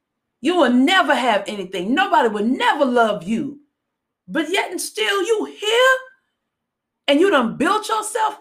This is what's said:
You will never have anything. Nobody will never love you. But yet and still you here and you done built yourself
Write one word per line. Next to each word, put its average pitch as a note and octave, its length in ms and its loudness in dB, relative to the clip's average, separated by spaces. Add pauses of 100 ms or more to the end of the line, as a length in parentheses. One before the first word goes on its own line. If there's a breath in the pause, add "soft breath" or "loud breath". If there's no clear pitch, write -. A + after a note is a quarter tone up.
(400)
You E4 160 0
will C4+ 160 4
never C#4+ 420 4
have A#3+ 340 0
anything. F#3+ 440 -6
Nobody E4 360 2
will G#3 180 -2
never D4+ 380 0
love A#3 400 0
you. - 360 -6 (680)
But D4 220 -4
yet G4 220 -2
and F4+ 100 -8
still G4+ 420 -4
you G#4+ 220 0
here A#4 520 2 (1080)
and C#4+ 140 2
you G4 80 4
done A#3+ 300 0
built G4+ 280 0
yourself A4 540 -4